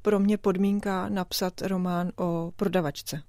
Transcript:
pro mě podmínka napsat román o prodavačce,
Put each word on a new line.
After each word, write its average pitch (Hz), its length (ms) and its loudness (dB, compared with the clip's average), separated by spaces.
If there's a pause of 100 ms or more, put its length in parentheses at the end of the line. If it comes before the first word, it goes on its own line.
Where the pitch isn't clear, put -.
pro 208 160 4
mě 202 200 4
podmínka 196 720 0
napsat 185 540 -2
román 180 540 0
o 170 400 -2
prodavačce, 170 720 -2